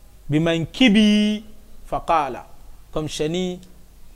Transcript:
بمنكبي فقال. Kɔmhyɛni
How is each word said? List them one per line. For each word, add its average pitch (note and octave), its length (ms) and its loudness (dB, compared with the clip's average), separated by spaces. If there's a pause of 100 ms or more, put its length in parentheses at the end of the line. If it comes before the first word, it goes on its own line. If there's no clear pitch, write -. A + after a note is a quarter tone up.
(300)
بمنكبي G#3 1120 2 (460)
فقال. C#3 540 -2 (500)
Kɔmhyɛni E3+ 680 -4 (560)